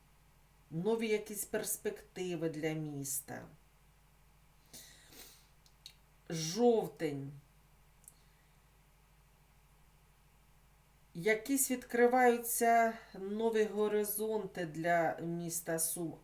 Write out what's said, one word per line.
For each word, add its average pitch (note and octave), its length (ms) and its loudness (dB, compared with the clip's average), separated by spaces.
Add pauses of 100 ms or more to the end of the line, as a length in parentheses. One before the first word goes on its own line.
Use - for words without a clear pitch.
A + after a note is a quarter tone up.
(720)
нові A3 360 -2
якісь G#3+ 380 -2
перспективи F3+ 1040 -4
для D#3 240 -4
міста. D3 760 -6 (2750)
Жовтень. E3 1040 0 (3750)
Якісь A3 580 2
відкриваються A#3+ 1200 4 (200)
нові G#3+ 500 0
горизонти G#3 1040 -2
для D#3+ 540 2
міста E3+ 600 -4
Сум, E3 440 -4